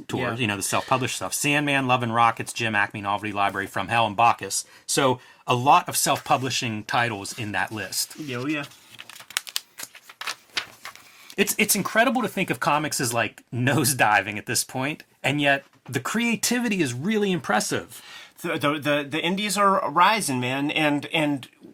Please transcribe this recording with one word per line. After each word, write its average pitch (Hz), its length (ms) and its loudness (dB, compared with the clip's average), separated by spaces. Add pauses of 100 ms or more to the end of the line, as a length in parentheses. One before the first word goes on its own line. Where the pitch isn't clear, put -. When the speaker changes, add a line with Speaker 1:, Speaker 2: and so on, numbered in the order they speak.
Speaker 1:
tour, 113 100 -2
Speaker 2:
Yeah. 120 160 -2
Speaker 1:
you 117 120 -2
know, 101 100 -2
the 98 40 -6
self-published 120 540 0
stuff. 92 180 -6
Sandman, 143 540 0
Love 123 160 2
and 113 100 -2
Rockets, 117 380 2
Jim 110 240 -2
Acme 101 240 -2
Novelty 101 320 -4
Library, 98 360 -2
From 98 200 -4
Hell, 117 180 2
and 101 120 -4
Bacchus. 110 480 2 (200)
So 131 360 2 (260)
a 127 80 2
lot 147 320 4
of 131 80 -4
self-publishing 123 880 0
titles 113 560 -2
in 104 140 -6
that 92 180 -2
list. - 480 -6
Speaker 2:
Yeah, 135 180 -8
oh 127 100 -6
yeah. 147 180 -4 (2750)
Speaker 1:
It's, 196 200 2
it's 208 160 2
incredible 226 480 2
to 220 60 0
think - 220 -2
of 151 100 -2
comics 151 400 0
as, 120 140 0
like, 113 300 -2 (100)
nosediving 123 840 2
at 95 80 -10
this 123 200 -2
point, 135 380 -6 (200)
and 139 160 0
yet 143 240 2 (220)
the 135 160 -4
creativity 233 800 0
is 127 120 0
really 202 380 0
impressive. 165 680 -2 (400)
Speaker 2:
The, 165 160 -2
the, 147 220 2
the, 147 300 0
the 156 120 -2
indies 196 360 0
are 196 320 4
rising, 160 520 2
man, 135 280 -2
and, 147 440 2
and 147 340 0 (260)